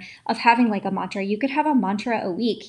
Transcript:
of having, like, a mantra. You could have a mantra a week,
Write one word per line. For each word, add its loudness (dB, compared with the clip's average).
of -2
having, 4
like, -2
a -2
mantra. -4
You -2
could 0
have 0
a 2
mantra 0
a -4
week, -2